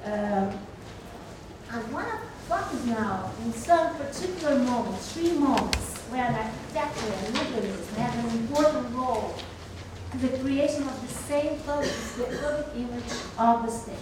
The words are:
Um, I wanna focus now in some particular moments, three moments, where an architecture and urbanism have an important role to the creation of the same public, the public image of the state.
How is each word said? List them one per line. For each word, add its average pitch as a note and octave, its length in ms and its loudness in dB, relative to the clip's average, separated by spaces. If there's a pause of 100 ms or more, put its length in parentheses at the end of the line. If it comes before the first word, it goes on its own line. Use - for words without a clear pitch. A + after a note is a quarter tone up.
Um, G#3 540 2 (1120)
I A#3 80 -4 (140)
wanna G#4+ 260 -4 (300)
focus E4 360 0
now G#3 460 0 (140)
in A3+ 80 0
some E4 420 6
particular D#4 640 0
moments, A3 540 0
three E4+ 180 4
moments, C4 680 2 (120)
where B3 160 0
an A#3 100 2
architecture A3 800 -2 (120)
and A#3 100 -2
urbanism G#3 600 -2
have A#3 300 0
an A#3 120 0
important B3+ 560 4
role A#3+ 400 0 (800)
to C4 60 -6
the B3+ 220 0
creation C#4 440 2
of C4 180 -4
the B3 60 -8
same D4 520 0
public, C#4+ 300 0 (280)
the A#3+ 80 0
public D4 500 -2
image A#3+ 380 -4 (260)
of A#3 260 8
the A3 60 -2
state. G3 300 -6